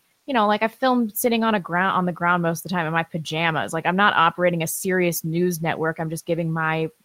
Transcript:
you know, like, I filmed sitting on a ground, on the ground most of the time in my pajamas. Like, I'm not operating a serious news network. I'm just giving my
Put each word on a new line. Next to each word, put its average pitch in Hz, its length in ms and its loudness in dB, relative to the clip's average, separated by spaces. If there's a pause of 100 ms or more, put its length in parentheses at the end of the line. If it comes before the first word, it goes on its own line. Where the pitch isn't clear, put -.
(260)
you 285 80 -6
know, 214 140 2
like, 208 160 2
I 226 40 2
filmed 240 480 0
sitting 226 280 0
on 226 100 2
a 208 60 2
ground, 175 360 0
on 180 120 0
the 180 40 -2
ground 175 300 0
most 165 180 0
of - 40 -14
the 165 60 -8
time 175 180 -2
in 160 60 -2
my 165 100 2
pajamas. 160 680 -2
Like, 160 140 -4
I'm 175 100 0
not 208 200 4
operating 170 480 2
a 143 40 -4
serious 180 560 0
news 170 380 0
network. 160 380 -2
I'm 160 100 -4
just 160 160 -10
giving 165 260 -2
my 160 360 -2 (180)